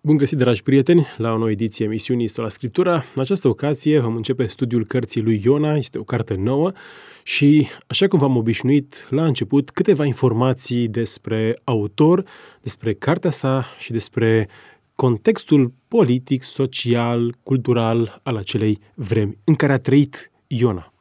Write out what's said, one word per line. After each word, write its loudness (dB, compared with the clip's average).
Bun 2
găsit, 0
dragi 2
prieteni, 4
la -2
o -2
nouă 0
ediție -4
a -2
emisiunii -4
Sola -8
Scriptura. -2
În -2
această 0
ocazie 0
vom 0
începe -2
studiul -2
cărții -4
lui 2
Iona. 2
Este -4
o -8
carte -4
nouă 0
și, 4
așa 0
cum 2
v-am 2
obișnuit -2
la 0
început, 0
câteva 2
informații 0
despre -4
autor, 2
despre -6
cartea -2
sa -2
și -14
despre 0
contextul 2
politic, 0
social, -2
cultural 0
al -4
acelei -2
vremi -2
în 4
care 2
a 2
trăit 0
Iona. -2